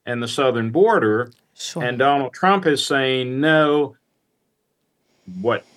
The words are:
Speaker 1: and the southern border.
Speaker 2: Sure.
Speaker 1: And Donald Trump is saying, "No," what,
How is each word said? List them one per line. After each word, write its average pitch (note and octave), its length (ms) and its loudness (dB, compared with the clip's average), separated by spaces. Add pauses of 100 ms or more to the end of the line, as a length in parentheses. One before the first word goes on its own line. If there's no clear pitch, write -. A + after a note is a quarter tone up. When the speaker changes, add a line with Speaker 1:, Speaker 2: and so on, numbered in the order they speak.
Speaker 1:
and A#2+ 160 -6
the A#2 60 -6
southern A#2 440 0
border. B2 600 2 (220)
Speaker 2:
Sure. - 300 -12
Speaker 1:
And B2 140 -4
Donald C3+ 360 0
Trump F#3 320 2
is D3 200 2
saying, C3 540 -2
"No," D3 560 2 (1500)
what, G#2+ 220 -2 (140)